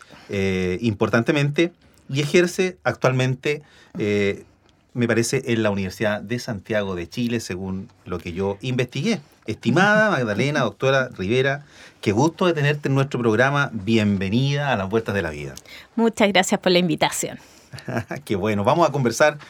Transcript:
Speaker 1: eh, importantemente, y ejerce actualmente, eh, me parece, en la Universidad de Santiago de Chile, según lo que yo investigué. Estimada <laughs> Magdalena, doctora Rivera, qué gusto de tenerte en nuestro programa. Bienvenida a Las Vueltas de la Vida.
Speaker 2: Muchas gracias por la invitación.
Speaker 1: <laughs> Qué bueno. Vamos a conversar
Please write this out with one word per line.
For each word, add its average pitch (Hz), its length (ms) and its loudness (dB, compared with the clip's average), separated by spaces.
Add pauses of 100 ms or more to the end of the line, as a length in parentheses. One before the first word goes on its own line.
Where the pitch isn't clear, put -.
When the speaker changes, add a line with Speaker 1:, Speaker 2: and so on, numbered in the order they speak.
(300)
Speaker 1:
eh, 92 520 0
importantemente, 135 880 2 (380)
y 139 120 -2
ejerce 180 640 2
actualmente, 131 800 0 (380)
eh, 101 440 0 (500)
me 120 140 0
parece, 117 360 0 (100)
en 110 100 2
la 107 60 2
Universidad 101 520 -4
de 113 180 -6
Santiago 104 560 -6
de 85 120 -8
Chile, 120 320 -4
según 95 480 -8 (180)
lo 87 140 -6
que 85 140 -10
yo 98 280 -4
investigué. 135 600 -2 (240)
Estimada 208 680 2
<laughs> - 0 -
Magdalena, 131 500 0
doctora 131 480 0
Rivera, 131 560 -2 (360)
qué 107 100 2
gusto 160 360 2
de 170 60 4
tenerte 147 360 0
en 139 60 0
nuestro 139 240 0
programa. 127 540 2
Bienvenida 113 1000 0
a - 40 2
Las 95 120 -4
Vueltas 110 260 -2
de 98 60 0
la 82 80 -4
Vida. 71 240 -10 (420)
Speaker 2:
Muchas 226 340 2
gracias 185 300 2
por 185 120 2
la 180 80 6
invitación. 160 580 -2 (480)
Speaker 1:
<laughs> 120 400 -8
Qué 110 100 -2
bueno. 101 280 0
Vamos 156 260 4
a - 20 -4
conversar 147 460 2 (120)